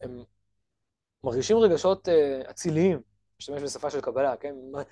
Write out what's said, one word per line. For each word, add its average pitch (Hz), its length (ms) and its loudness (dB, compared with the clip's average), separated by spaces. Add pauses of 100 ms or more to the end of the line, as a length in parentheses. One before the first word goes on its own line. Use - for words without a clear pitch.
הם 123 240 -14 (1000)
מרגישים 131 320 2
רגשות, 190 520 4
אה, 143 420 2
אציליים, 160 520 0 (360)
משתמש 143 240 -8
בשפה 139 280 -6
של 135 100 -4
קבלה, 131 360 -2
כן? 143 180 -10 (380)